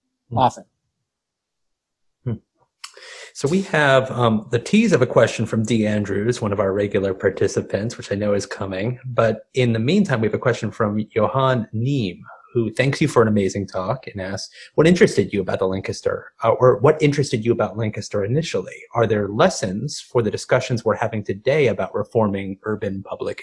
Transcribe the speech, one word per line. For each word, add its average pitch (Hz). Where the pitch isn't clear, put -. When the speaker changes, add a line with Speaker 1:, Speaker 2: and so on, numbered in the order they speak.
Speaker 1:
Hmm. 120
Speaker 2:
often. 117
Speaker 1:
Hmm. 120
So -
we 190
have, 135
um, 113
the 120
tease 214
of 131
a 123
question 117
from 110
Dee 110
Andrews, 104
one 104
of 101
our 95
regular 101
participants, 101
which -
I 104
know 104
is 101
coming. 101
But 117
in 120
the 113
meantime, 135
we 107
have -
a -
question 113
from 104
Johan 127
Neem, 113
who 113
thanks -
you 147
for 123
an 110
amazing 101
talk 95
and 101
asks, 95
"What 160
interested 170
you 101
about 95
the 95
Lancaster, -
uh, 113
or 123
what 147
interested 139
you 117
about 104
Lancaster 104
initially? 113
Are 113
there 104
lessons 113
for -
the 107
discussions -
we're 104
having 110
today 127
about 98
reforming 98
urban 98
public -